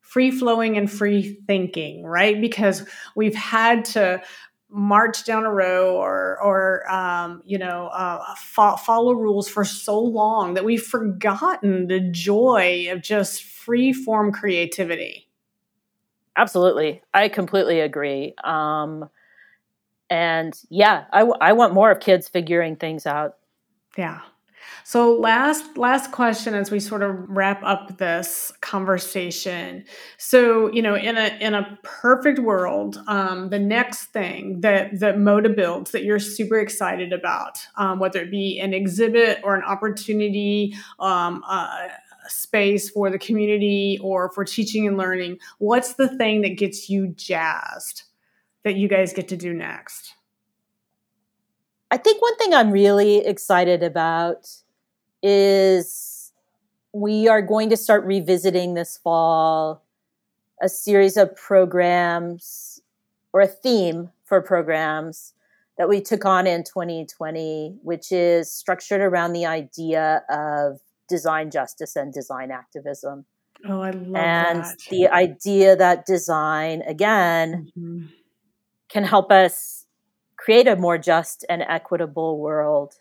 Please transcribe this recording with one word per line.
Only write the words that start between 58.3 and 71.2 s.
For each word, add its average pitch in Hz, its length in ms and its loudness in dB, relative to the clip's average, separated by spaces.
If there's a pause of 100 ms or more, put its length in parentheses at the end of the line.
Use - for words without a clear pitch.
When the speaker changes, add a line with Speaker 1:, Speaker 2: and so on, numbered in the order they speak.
Speaker 2:
this 170 240 -6
fall 160 880 0 (760)
a 190 80 0
series 196 480 2
of 190 180 4
programs 175 1500 0 (520)
or 190 80 6
a 190 60 6
theme 175 600 -2 (160)
for 190 160 2
programs 160 920 -4 (440)
that 175 120 0
we 202 120 4
took 208 240 -4
on 185 220 4
in 170 160 -2
twenty 170 420 -8
twenty, 160 800 -8
which 165 280 -8
is 175 400 2
structured 190 500 -4
around 175 320 0
the 170 120 -4
idea 160 840 -2
of 147 500 -4 (300)
design 156 420 -2